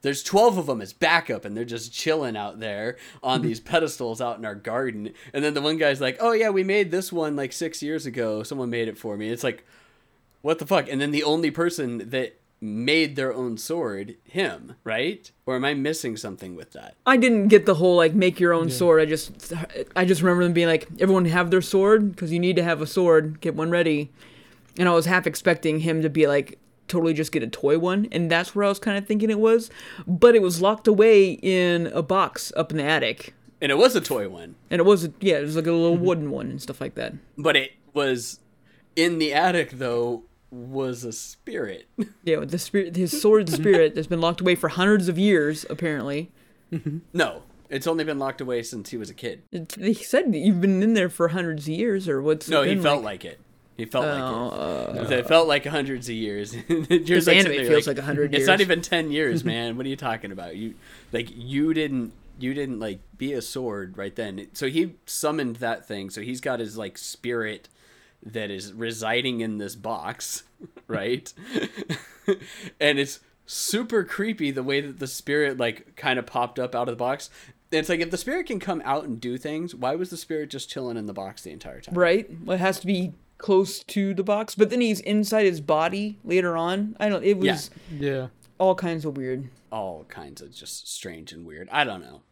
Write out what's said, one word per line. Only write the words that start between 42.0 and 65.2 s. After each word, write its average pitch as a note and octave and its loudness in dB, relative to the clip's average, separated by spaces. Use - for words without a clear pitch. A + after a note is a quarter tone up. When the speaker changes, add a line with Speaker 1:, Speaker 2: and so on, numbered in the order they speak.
Speaker 2:
Yeah, D3+ 2
the D3 -4
spirit, E3+ -2
his F#3 0
sword G#3+ 6
spirit D#3+ 4
that's D#3 -4
been E3+ 0
locked E3+ 0
away F3+ 4
for E3 -2
hundreds F#3 4
of E3+ 0
years, D#3 4
apparently. D3+ -4
Speaker 4:
Mm-hmm. D#3 -6
Speaker 1:
No, F#2+ -2
it's C#3 -4
only E3 0
been D3+ -4
locked C3+ -6
away B2 -2
since A2+ -10
he B2 -10
was G#2+ -8
a F#2+ -18
kid. - -10
Speaker 2:
It, E3 -10
they G#3 -2
said B3+ 0
that D#3+ 0
you've F3 4
been F#3+ 2
in A3 4
there F#3 2
for E3+ 0
hundreds D#3+ -4
of D3+ -6
years, G3 -2
or C#3 0
what's D#3 0
it - -4
Speaker 1:
No, D3+ 4
he F#3 2
Speaker 2:
been F#3+ 0
Speaker 1:
felt D3 2
Speaker 2:
like? G2+ -10
Speaker 1:
like E2+ -12
it. - -20
He A2+ -6
felt B2+ -2
Speaker 2:
Oh, - 0
Speaker 1:
like A#2 -4
it. - -
Speaker 2:
uh, B2+ 2
Speaker 1:
It B2 -4
felt E3 6
like C#3+ 2
hundreds C3+ -4
of A#2+ -6
years. G#2 -6
<laughs> - -18
You're E3+ 2
Speaker 2:
This E3 2
Speaker 1:
like, F3 8
Speaker 2:
anime F#3 6
Speaker 1:
sitting C#3+ -2
there B2+ 0
Speaker 2:
feels D3 4
Speaker 1:
like, C#3+ -2
Speaker 2:
like C3+ -8
a C#3 -8
hundred D3 -2
Speaker 1:
"It's C3+ 4
not F#3+ 6
Speaker 2:
years. G3 4
Speaker 1:
even E3 2
ten D#3+ -2
Speaker 2:
<laughs> D3 -2
Speaker 1:
years, D3+ 0
man. A#2 -2
What C3 -6
are - -6
you C3+ -6
talking A2+ -6
about? F2 -12
You, A2 -10
like, A2+ -4
you C#3 -2
didn't, C3+ -2
you B2+ -4
didn't, C3+ -6
like, G2+ -8
be C#3 -4
a A#2+ -4
sword G2+ -8
right G2 -10
then." G2+ -10
So C#3+ -6
he D#3+ -2
summoned D3 -4